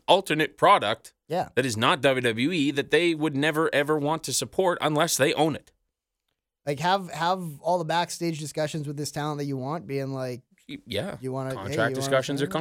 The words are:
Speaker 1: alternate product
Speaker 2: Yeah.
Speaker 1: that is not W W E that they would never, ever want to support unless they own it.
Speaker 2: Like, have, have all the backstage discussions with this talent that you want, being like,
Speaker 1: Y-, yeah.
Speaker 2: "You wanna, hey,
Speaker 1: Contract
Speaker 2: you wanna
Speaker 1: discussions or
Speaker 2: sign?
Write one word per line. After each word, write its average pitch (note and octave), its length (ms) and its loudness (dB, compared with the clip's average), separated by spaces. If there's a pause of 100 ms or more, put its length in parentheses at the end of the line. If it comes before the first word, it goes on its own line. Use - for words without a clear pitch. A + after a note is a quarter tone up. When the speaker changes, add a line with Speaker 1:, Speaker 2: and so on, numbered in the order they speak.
Speaker 1:
alternate D#3+ 500 2
product D3 560 4 (140)
Speaker 2:
Yeah. E3 280 -4
Speaker 1:
that B2+ 100 2
is A#2 100 -2
not C3 260 2
W C3 200 4
W A#2+ 300 0
E D3 200 2
that C3+ 200 -4
they E3 240 4
would D3+ 200 -2
never, D#3 380 2
ever D3 240 2
want D3+ 280 -2
to C3 80 -4
support F3 480 0
unless D#3 360 2
they D#3 160 2
own D3+ 220 2
it. - 160 -14 (960)
Speaker 2:
Like, C#3+ 140 -4
have, F3+ 300 0
have E3 500 -4
all F3 180 2
the E3 60 -4
backstage E3 540 -2
discussions D3+ 460 -4
with D3 120 -8
this C#3+ 140 -6
talent D3 280 -4
that C#3+ 60 -4
you C#3 120 -4
want, C3 300 -6
being C3+ 260 -4
like, B2+ 280 -8 (280)
Speaker 1:
Y-, - 160 -12
yeah. B2 340 -6
Speaker 2:
"You B2+ 120 -6
wanna, C3 180 -6
hey, C3 60 -6
Speaker 1:
Contract - 200 -8
Speaker 2:
you A2 60 0
wanna B2+ 140 2
Speaker 1:
discussions C3+ 480 0
or - 20 0
Speaker 2:
sign? - 160 -6